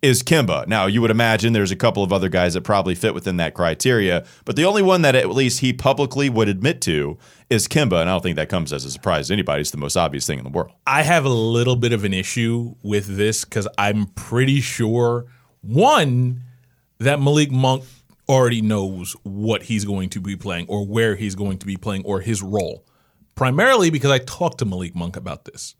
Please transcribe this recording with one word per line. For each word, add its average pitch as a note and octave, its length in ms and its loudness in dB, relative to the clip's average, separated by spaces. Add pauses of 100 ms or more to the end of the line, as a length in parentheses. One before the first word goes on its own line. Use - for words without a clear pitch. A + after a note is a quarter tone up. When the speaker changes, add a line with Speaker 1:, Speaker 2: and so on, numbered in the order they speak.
Speaker 1:
is B2+ 180 4
Kemba. F#2+ 460 0
Now, G2+ 180 2
you G#2 160 2
would A2+ 80 4
imagine A2+ 440 2
there's G2+ 180 2
a G2 40 -2
couple G2+ 280 2
of F#2 100 0
other F#2+ 160 2
guys F2+ 240 2
that F2+ 80 -4
probably F#2+ 320 0
fit G2 220 -2
within F2+ 220 -4
that E2 180 -2
criteria, F2+ 680 2 (200)
but G#2+ 120 -6
the D3+ 100 2
only G3+ 180 4
one F#3 180 4
that C3+ 140 4
at F#2+ 160 2
least B2+ 300 0
he B2+ 120 0
publicly C3+ 560 0
would A2 180 2
admit A2+ 340 -2
to D2+ 360 -2 (320)
is A2+ 180 0
Kemba, G#2 340 2
and F2 80 0
I F#2+ 40 2
don't F2 80 0
think F2 140 -2
that D#2 140 -4
comes E2 220 -2
as C2+ 140 -6
a C#2 60 -10
surprise D2+ 380 -2
to F#2 40 2
anybody. E2 280 0
It's D2 100 -4
the D2 60 -12
most C#2+ 180 -4
obvious D2 320 0
thing C#2+ 100 -4
in B1 60 -10
the C2 80 -12
world. E2+ 200 -4 (140)
Speaker 2:
I C#3 160 0
have D#3 240 2
a C3+ 40 0
little A#2+ 460 2
bit A#2+ 160 0
of G#2 120 -2
an G2 100 0
issue A#2 680 -4
with G#2 240 -2 (100)
this G#2+ 280 0
'cause G#2 220 -4 (120)
I'm G#2 280 2
pretty C3 540 0
sure, A#2+ 640 0 (360)
one, B2+ 800 2 (580)
that C#3 200 2
Malik C#3+ 320 2
Monk C3 320 2 (460)
already B2 320 4
knows G2 600 -2
what G#2 400 -4
he's G#2 220 -2
going F#2+ 240 -4
to G2+ 120 -8
be G2 140 -8
playing F2 320 -8
or G2+ 180 -4
where A2 300 0
he's G2 200 -6
going G2 240 -4
to - 60 -16
be G2 120 -8
playing F#2+ 280 -6
or G2 160 -2
his G2+ 220 -4
role, F#2+ 420 -4 (480)
primarily F3+ 560 2
because C#3 220 0
I C3 80 4
talked D#3 400 -6
to A#2 60 -2
Malik F2+ 300 -6
Monk F2 200 -6
about F2 300 -12
this. - 340 -16